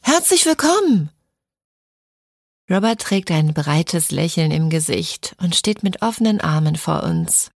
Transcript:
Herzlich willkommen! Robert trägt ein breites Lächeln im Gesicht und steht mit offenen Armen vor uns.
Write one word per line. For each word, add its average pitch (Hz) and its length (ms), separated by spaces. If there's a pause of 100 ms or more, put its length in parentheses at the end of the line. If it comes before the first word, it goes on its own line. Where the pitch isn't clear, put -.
Herzlich 339 420
willkommen! 311 640 (1600)
Robert 214 320
trägt 190 300
ein 156 240
breites 156 560
Lächeln 160 400
im 160 180
Gesicht - 720
und 175 140
steht - 260
mit 190 220
offenen 220 380
Armen 156 340
vor 156 260
uns. 165 540